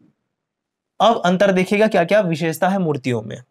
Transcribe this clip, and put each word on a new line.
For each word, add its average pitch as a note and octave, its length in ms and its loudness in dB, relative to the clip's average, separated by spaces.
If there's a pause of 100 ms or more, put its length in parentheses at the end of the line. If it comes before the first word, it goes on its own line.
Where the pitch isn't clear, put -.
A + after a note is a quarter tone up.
(1000)
अब A3 240 2
अंतर F#3+ 260 2
देखिएगा, G3+ 360 2
क्या G3 160 2
क्या E3 180 2
विशेषता E3 480 -2
है G3 80 -2
मूर्तियों C3 440 -4
में। B2+ 300 -14